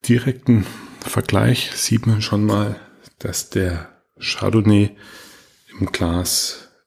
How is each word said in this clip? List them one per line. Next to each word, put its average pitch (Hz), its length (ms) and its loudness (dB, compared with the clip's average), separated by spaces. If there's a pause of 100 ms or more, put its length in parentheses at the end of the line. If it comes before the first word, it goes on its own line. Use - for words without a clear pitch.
direkten 120 580 2 (360)
Vergleich - 720 0
sieht - 320 0
man 107 160 2
schon 107 240 0
mal, 104 340 0 (380)
dass - 320 -8
der 87 400 -4 (300)
Chardonnay 104 760 2 (840)
im 95 120 -2
Glas - 760 -4 (180)